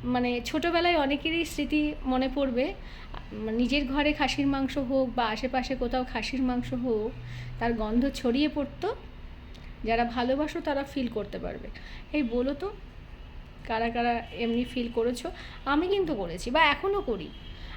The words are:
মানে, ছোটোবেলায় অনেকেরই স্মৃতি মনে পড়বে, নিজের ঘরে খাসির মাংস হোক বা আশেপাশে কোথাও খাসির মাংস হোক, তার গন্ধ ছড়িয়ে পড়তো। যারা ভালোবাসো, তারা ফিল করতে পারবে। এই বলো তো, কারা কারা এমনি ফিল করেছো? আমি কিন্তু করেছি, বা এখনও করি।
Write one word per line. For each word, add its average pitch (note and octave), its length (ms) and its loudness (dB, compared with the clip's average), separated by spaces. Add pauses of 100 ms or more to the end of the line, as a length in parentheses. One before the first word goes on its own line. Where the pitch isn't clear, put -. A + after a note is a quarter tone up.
মানে, B3 400 2
ছোটোবেলায় E4+ 520 4
অনেকেরই D4+ 480 2
স্মৃতি D4+ 500 0 (100)
মনে B3+ 300 2
পড়বে, C4+ 400 2 (580)
নিজের A#3 540 2
ঘরে C#4+ 260 4
খাসির C#4+ 340 2
মাংস C4+ 320 2
হোক C4 380 2
বা A#3+ 80 4
আশেপাশে B3+ 500 0
কোথাও B3+ 300 0
খাসির B3 380 -2
মাংস B3+ 300 0
হোক, A#3+ 400 0 (460)
তার A#3 140 2
গন্ধ A#3 420 2
ছড়িয়ে C4+ 340 2
পড়তো। D#4+ 480 -2 (880)
যারা A3+ 200 4
ভালোবাসো, C4 560 0
তারা C#4 240 0
ফিল C4+ 240 -2
করতে G#3 300 -4
পারবে। F3+ 300 -8 (440)
এই D4 100 2
বলো B3 320 0
তো, G4 180 -4 (960)
কারা A#3 200 0
কারা A#3 340 2 (100)
এমনি A#3 320 2
ফিল A#3+ 280 -2
করেছো? B3 380 0 (340)
আমি D4+ 240 4
কিন্তু F#4 260 4
করেছি, F#3 360 -4
বা D#4 140 8
এখনও F#4+ 360 4
করি। F#3+ 280 -2 (480)